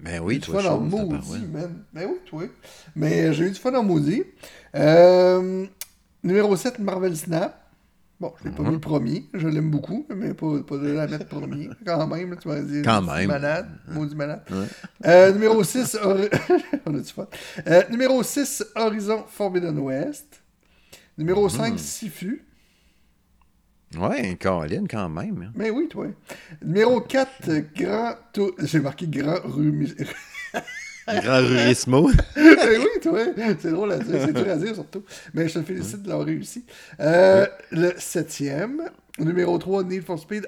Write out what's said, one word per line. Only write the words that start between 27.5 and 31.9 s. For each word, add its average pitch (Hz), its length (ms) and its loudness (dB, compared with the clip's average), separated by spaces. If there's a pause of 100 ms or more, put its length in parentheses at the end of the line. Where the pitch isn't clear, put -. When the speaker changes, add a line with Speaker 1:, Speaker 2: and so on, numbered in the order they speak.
Speaker 2:
Grand 220 380 -2 (180)
Tou-, 202 280 -2
j'ai 156 200 0
marqué 139 280 -4
Grand 143 360 -2
Rumi-, 151 500 0 (600)
<laughs> - 540 -12
Speaker 1:
Grand 131 340 2
Rurismo. 127 680 4 (140)